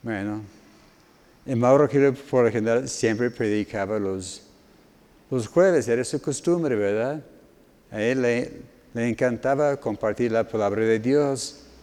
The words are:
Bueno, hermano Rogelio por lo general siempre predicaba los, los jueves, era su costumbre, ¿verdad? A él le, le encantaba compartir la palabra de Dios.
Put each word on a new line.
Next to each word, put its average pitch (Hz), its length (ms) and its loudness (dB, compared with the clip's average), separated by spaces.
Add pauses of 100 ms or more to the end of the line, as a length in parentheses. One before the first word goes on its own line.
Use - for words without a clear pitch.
Bueno, 107 400 -6 (1000)
hermano 123 340 4
Rogelio 139 360 4
por 127 300 0
lo 113 60 4
general 117 380 0
siempre 120 420 0
predicaba 107 680 -2
los, 95 440 -6 (880)
los 123 160 -2
jueves, 170 400 2
era 120 160 0
su 139 180 -4
costumbre, 156 560 -2
¿verdad? 110 460 -2 (680)
A 104 100 -8
él 127 220 0
le, - 400 -2 (320)
le 117 140 -2
encantaba 131 680 0
compartir 110 560 -2
la 113 160 0
palabra 104 340 0
de 113 160 2
Dios. 135 680 -2 (180)